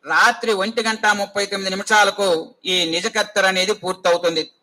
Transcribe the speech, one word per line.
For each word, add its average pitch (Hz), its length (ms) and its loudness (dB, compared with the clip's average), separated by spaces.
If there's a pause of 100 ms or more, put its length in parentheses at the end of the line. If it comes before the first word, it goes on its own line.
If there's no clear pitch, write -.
రాత్రి 220 480 2
ఒంటి 214 300 -2
గంట 220 240 -2
ముప్పై 202 400 0
తొమ్మిది 196 240 -6
నిమిషాలకు 202 580 2 (360)
ఈ 185 120 -2 (140)
నిజకత్తెర 202 560 -2
అనేది 190 260 0
పూర్తవుతుంది. 175 720 -2 (180)